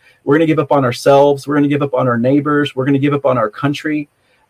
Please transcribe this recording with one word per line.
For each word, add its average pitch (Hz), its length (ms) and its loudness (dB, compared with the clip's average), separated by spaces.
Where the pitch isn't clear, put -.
We're 135 100 2
gonna 165 100 2
give 156 140 0
up 151 140 -2
on 143 120 2
ourselves. 139 640 2
We're 143 80 -4
gonna 143 140 2
give 143 140 -2
up 143 120 -4
on 131 140 0
our 120 100 0
neighbors. 143 560 0
We're 131 100 -4
gonna 139 140 0
give 143 160 0
up 143 100 -2
on 127 140 0
our 107 100 0
country. 147 600 -6